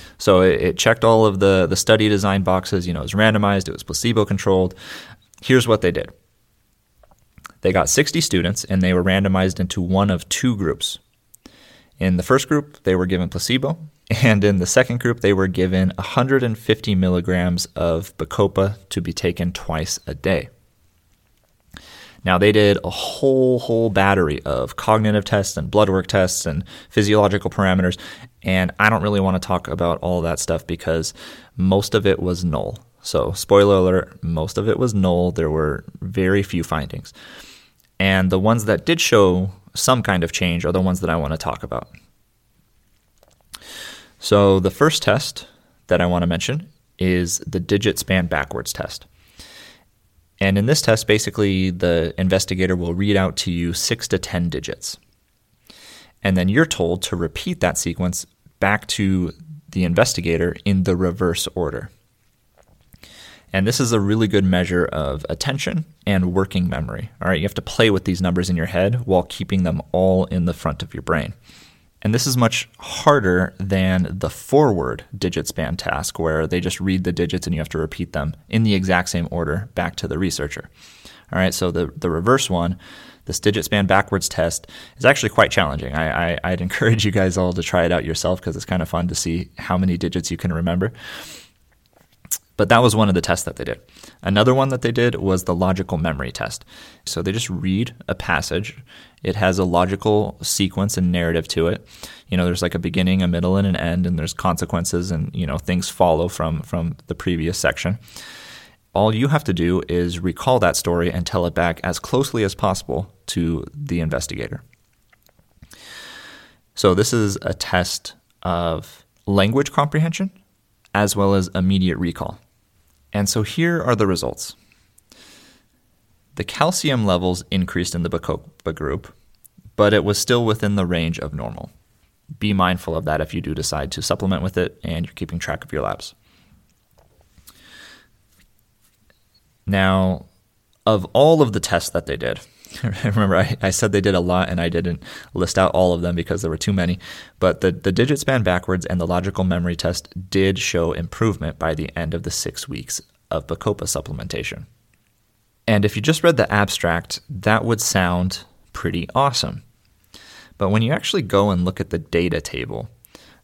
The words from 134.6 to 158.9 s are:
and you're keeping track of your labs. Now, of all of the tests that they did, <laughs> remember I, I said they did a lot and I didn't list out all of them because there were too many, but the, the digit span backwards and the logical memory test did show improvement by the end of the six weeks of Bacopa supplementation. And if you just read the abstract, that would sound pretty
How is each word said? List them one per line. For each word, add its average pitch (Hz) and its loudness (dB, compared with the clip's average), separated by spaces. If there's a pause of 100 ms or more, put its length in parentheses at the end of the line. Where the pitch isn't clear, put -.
and 82 -6
you're - -18
keeping 82 -8
track - -8
of - -16
your 69 -4
labs. - -8 (3500)
Now, 95 2 (600)
of 104 4
all 151 6
of 117 4
the 101 -2
tests - -2
that 85 -4
they 67 -4
did, 60 -6 (360)
<laughs> 104 -6
remember 101 2
I, 92 2
I 95 0
said 101 0
they 101 4
did 98 2
a 87 2
lot 90 0
and 87 -2
I 85 0
didn't 85 -2 (320)
list 87 -2
out 92 4
all 90 4
of 87 0
them 87 -2
because 85 -4
there 82 -4
were 80 -4
too 101 -2
many, 90 0 (400)
but 90 2
the, 92 4
the 95 -2
digit 135 2
span 135 0
backwards 90 0
and 87 -2
the 85 -2
logical 90 -2
memory 87 0
test - -4 (180)
did 95 2
show 85 0
improvement 82 -4
by 80 -2
the 78 -6
end 78 -4
of 82 -6
the - -8
six - -8
weeks - -10 (300)
of - -4
Bacopa - -4
supplementation. - -8 (1000)
And 104 2
if 104 -2
you 110 -4
just 156 0
read 170 6
the 113 2
abstract, 87 -2
that 107 0
would 110 0
sound 90 0 (280)
pretty - -4